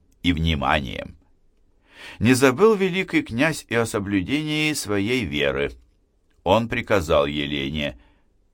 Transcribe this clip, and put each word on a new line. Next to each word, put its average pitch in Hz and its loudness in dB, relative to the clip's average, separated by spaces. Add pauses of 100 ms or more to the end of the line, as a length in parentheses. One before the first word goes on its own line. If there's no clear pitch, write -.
(240)
и 87 2
вниманием. 73 -2 (1000)
Не 117 4
забыл 139 6
великий 180 0
князь 139 -4
и 110 -2
о 117 2
соблюдении 123 -2
своей 104 -2
веры. 71 -2 (720)
Он 110 2
приказал 85 0
Елене: 71 -4 (540)